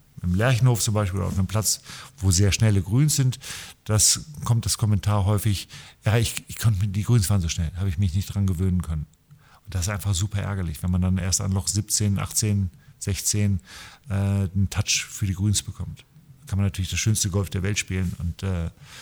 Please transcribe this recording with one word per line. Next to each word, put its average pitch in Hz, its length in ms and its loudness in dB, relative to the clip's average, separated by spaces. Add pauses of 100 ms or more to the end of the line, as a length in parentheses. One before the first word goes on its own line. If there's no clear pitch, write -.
(240)
im 90 120 2
Lerchenhof 120 460 4
zum 113 120 0
Beispiel 98 260 0
oder 92 80 -2
auf 87 100 -2
einem 92 100 2
Platz, 101 340 0 (360)
wo 95 140 2
sehr 98 200 4
schnelle 104 300 4
Grüns 127 340 2
sind, 131 240 2 (460)
das - 400 2 (180)
kommt 113 220 2
das - 120 0
Kommentar 104 480 2
häufig, 104 420 0 (380)
„Ja, 107 120 4
ich, - 300 0
ich - 120 -12
konnte 107 220 2
mir, 107 60 0
die 101 160 -2
Grüns 120 260 4
waren 101 120 2
so 82 80 0
schnell, 80 280 -2
habe 95 120 -2
ich 82 80 -2
mich 92 160 2
nicht 98 140 0
dran 101 180 0
gewöhnen 90 360 0
können.“ 80 260 -4 (580)
Und - 80 -16
das 92 100 0
ist 82 60 -2
einfach 101 240 -2
super 101 280 -2
ärgerlich, 95 420 -4
wenn 90 80 0
man 90 100 2
dann 92 160 4
erst 95 240 0
an 98 100 -2
Loch 95 160 0
siebzehn, 104 520 0
achtzehn, 98 500 0 (300)
sechzehn, 101 600 -2 (480)
äh, 104 40 -2
einen 98 560 0
Touch - 400 -2
für - 160 -6
die 98 80 0
Grüns 101 300 0
bekommt. - 420 -12 (360)
Da - 40 -20
kann 95 140 -4
man 101 80 2
natürlich 92 240 -4
das 82 80 -2
schönste 107 320 0
Golf 95 180 0
der 95 140 -4
Welt 104 160 -2
spielen 92 400 -2
und, 85 240 -6
äh, 87 260 -2 (320)